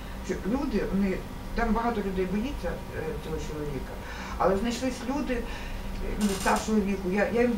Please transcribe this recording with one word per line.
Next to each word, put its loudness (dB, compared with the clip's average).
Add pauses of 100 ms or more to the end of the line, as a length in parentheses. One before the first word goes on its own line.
(260)
що -2 (120)
люди, 0 (100)
вони, 2 (380)
там 4
багато 2
людей 0
боїться, -2 (280)
е, -4 (220)
цього -4 (120)
чоловіка, -4 (440)
але 4
знайшлись 0 (100)
люди, 0
е, 0 (760)
ну, 4 (140)
старшого 4
віку. 2
Я, 4
я 6
їм 6